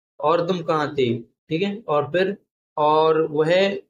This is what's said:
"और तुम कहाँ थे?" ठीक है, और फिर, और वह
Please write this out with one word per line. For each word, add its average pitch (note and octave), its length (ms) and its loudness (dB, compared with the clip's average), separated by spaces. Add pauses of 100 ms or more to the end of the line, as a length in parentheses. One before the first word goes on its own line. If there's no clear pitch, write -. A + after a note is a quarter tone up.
(200)
"और E3 280 0
तुम F3+ 140 -2
कहाँ D3+ 340 -2
थे?" A#2 440 -2 (100)
ठीक D#3+ 120 -4
है, G3+ 260 -4
और D3 240 -2
फिर, F#3+ 260 -2 (400)
और D#3 440 4
वह E3 680 0